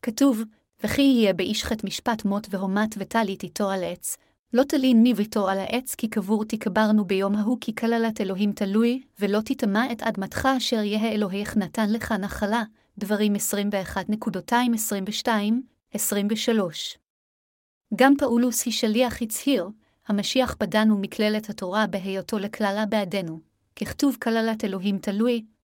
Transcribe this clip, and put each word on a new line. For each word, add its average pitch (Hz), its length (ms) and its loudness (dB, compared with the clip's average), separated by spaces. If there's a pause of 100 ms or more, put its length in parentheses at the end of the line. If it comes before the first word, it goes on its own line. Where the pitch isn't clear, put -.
כתוב, 233 400 2 (420)
"וכי 247 180 0
יהיה 233 300 6
באיש 190 320 -2
חטא 220 220 -4
משפט 220 380 -4
מות 202 260 -2
והומת 202 480 -2
וטלית 196 440 -2
איתו 196 280 -2
על 190 140 -2
עץ, - 320 -8 (360)
לא 233 100 4
תלין 262 400 6
ניב 240 160 6
איתו 208 300 0
על 190 100 0
העץ 220 360 -4
כי 226 140 -4
קבור 214 360 0
תקברנו 214 600 2
ביום 196 300 0
ההוא 214 260 0
כי 226 120 -6
קללת 226 480 0
אלוהים 196 320 0
תלוי, 220 500 2 (180)
ולא 202 240 2
תטמא 240 480 0
את 226 100 -8
אדמתך 220 540 -2
אשר 240 260 0
יהא 214 300 0
אלוהיך 208 440 -2
נתן 208 360 0
לך 226 200 -2
נחלה", 202 500 -2 (360)
דברים 208 360 2
עשרים 202 380 -2
ואחת 190 360 -4
נקודתיים 214 640 0
עשרים 202 320 -4
ושתיים, 220 560 0 (300)
עשרים 202 380 -2
ושלוש. 220 680 -2 (960)
גם 269 240 6
פאולוס 247 480 2
השליח 233 560 0
הצהיר, 220 460 0 (380)
"המשיח 220 520 0
פדנו 214 400 4
מקללת 214 520 -2
התורה 202 360 -2
בהיותו 190 520 -4
לקללה 208 480 -2
בעדנו", 185 540 -2 (360)
ככתוב, 254 440 0
"קללת 226 440 0
אלוהים 196 340 -2
תלוי" 220 460 0 (200)